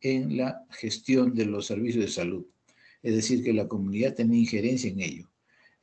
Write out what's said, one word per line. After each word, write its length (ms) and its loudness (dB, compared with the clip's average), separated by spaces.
en 360 0
la 340 -4
gestión 640 0
de 120 2
los 200 -4
servicios 380 0
de 60 -2
salud. 340 -4
Es 120 0
decir, 300 0
que 80 2
la 160 2
comunidad 460 -2
tenía 260 4
injerencia 500 0
en 100 -6
ello. 300 -8